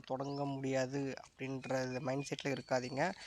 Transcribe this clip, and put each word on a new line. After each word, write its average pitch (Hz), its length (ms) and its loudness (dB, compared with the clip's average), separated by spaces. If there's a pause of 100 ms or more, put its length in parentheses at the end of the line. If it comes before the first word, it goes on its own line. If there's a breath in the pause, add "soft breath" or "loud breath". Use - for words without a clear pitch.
தொடங்க 139 400 -2
முடியாது 135 720 2
அப்படின்ற 131 800 -2
மைண்ட் 131 280 0
செட்ல 139 300 0
இருக்காதீங்க. 131 560 2 (140 loud breath)